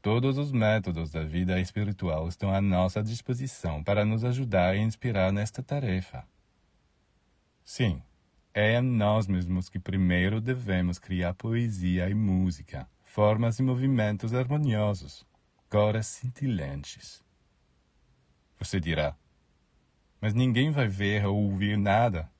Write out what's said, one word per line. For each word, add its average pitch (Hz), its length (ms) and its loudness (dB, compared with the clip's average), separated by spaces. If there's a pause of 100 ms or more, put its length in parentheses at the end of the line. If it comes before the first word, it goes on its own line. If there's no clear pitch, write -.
Todos 123 360 2
os 143 140 -2
métodos 98 600 0
da 80 120 -4
vida 90 360 0
espiritual 92 680 -2
estão 95 260 -2
à 98 80 2
nossa 92 420 2
disposição 113 800 -6
para 101 220 2
nos 110 180 0
ajudar 107 520 2
e 101 40 0
inspirar 104 540 0
nesta 107 280 -4
tarefa. 95 640 -4 (1400)
Sim, 92 320 0 (540)
é 107 240 2
a 120 60 2
nós 107 420 2
mesmos 90 440 -2
que 92 100 -8
primeiro 92 600 2
devemos 104 600 -2
criar 90 340 -4
poesia 95 720 -2
e 98 60 -2
música, 92 760 0 (140)
formas 110 560 2
e 131 60 0
movimentos 123 720 0
harmoniosos, 120 920 -2 (420)
cores 107 380 2
cintilantes. 87 1160 -6 (1400)
Você - 200 -2
dirá, 76 380 -2 (1040)
"Mas 107 140 0
ninguém 127 340 4
vai 143 180 2
ver 101 380 0
ou 98 100 0
ouvir 101 400 0
nada." 101 540 2 (100)